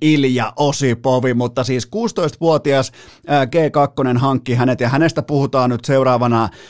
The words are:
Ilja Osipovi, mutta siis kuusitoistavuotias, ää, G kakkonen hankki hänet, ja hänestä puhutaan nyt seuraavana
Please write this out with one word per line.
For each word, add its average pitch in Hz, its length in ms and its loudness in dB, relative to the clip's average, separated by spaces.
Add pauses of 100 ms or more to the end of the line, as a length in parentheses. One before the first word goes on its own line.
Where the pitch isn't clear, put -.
Ilja 131 540 0
Osipovi, 127 800 0
mutta 120 300 -2
siis 123 220 -4
kuusitoistavuotias, 156 1040 -2 (360)
ää, 139 200 2
G 117 60 -8 (180)
kakkonen 139 460 0
hankki 131 380 -2
hänet, 127 260 0
ja 120 80 0
hänestä 156 320 0
puhutaan 135 480 0
nyt 120 160 -4
seuraavana 123 640 0 (200)